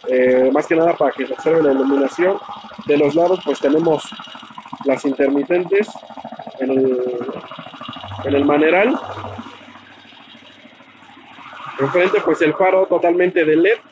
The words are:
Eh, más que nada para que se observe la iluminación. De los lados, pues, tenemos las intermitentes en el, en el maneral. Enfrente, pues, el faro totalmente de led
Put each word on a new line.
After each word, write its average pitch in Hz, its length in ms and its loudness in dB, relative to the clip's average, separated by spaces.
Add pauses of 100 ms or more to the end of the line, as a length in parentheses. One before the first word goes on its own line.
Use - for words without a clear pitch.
Eh, 127 460 4
más 151 140 2
que 170 80 2
nada 165 200 4
para 143 160 0
que 135 140 -6
se 131 80 -8
observe 160 300 2
la 143 80 4
iluminación. 139 680 0 (480)
De 147 100 2
los 147 200 2
lados, 175 280 2
pues, 139 160 -2
tenemos 156 480 2 (760)
las 135 180 0
intermitentes 147 840 0 (720)
en 131 100 -2
el, 127 480 0 (1080)
en 139 100 0
el 143 100 2
maneral. 160 540 4 (2750)
Enfrente, 180 440 2
pues, 160 200 0
el 151 100 2
faro 185 320 2
totalmente 180 580 2
de 156 120 4
led 185 240 2 (120)